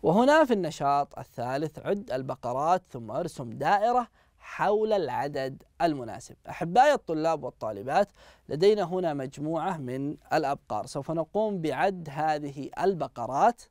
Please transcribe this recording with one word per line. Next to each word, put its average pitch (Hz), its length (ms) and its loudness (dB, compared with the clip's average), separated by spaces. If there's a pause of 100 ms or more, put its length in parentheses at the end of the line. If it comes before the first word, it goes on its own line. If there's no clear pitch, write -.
وهنا 247 420 6
في 247 80 2
النشاط 147 640 0
الثالث 135 600 -6
عد 202 320 -4
البقرات 135 800 -2
ثم 117 200 -12
ارسم 139 400 -6
دائرة 202 580 2 (300)
حول 214 540 0
العدد 135 720 -4 (200)
المناسب. 131 540 -4 (120)
أحبائي 233 440 4
الطلاب 160 520 -2
والطالبات، 123 640 -2 (400)
لدينا 202 340 4
هنا 170 320 -2
مجموعة 151 640 -4
من 135 400 -6 (160)
الأبقار، 135 540 -2
سوف - 240 -8
نقوم 196 500 -2
بعد 160 520 0
هذه 147 680 -2
البقرات. 151 920 2